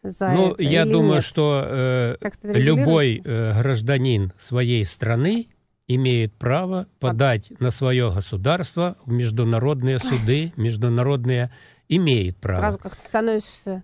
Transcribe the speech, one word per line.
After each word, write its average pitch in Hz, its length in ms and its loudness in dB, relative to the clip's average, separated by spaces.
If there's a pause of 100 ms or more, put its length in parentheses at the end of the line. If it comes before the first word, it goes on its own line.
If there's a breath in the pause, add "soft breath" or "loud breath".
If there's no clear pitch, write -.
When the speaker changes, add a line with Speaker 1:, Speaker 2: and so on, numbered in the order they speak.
Speaker 1:
за 190 300 -6
Speaker 2:
Ну, 180 220 4
Speaker 1:
это - 100 -4
Speaker 2:
я 160 200 2
Speaker 1:
или 147 80 2
Speaker 2:
думаю, 156 240 4
Speaker 1:
нет? 147 80 2
Speaker 2:
что, 147 400 0
э, 127 560 0
Speaker 1:
Как-то - 280 -10
это 208 120 0
Speaker 2:
любой, 143 580 4
Speaker 1:
регулируется? 110 420 -2
Speaker 2:
э, - 20 2
гражданин 123 760 0
своей 120 440 0
страны 139 640 -2 (400)
имеет 123 460 0
право 185 540 -2 (120)
Speaker 1:
Под- 127 120 -2
Speaker 2:
подать 117 480 0
на 127 100 0
своё 127 420 0
государство 151 960 -2
в 120 60 -6
международные 120 880 0
Speaker 1:
Ой. 117 40 -4
Speaker 2:
суды, 139 540 -2
международные, 123 960 -2 (360 loud breath)
имеет 127 500 0
право. 92 240 -2
Speaker 1:
Сразу 208 180 -2
как-то - 260 -16
становишься 214 800 -4